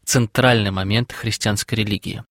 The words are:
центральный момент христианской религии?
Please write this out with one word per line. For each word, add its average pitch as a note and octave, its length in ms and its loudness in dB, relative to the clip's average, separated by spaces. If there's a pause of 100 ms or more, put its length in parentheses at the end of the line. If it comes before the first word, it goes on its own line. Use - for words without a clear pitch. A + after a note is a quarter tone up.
центральный A#2 680 2
момент F#2+ 420 -2
христианской - 640 -4
религии? G#2+ 540 -4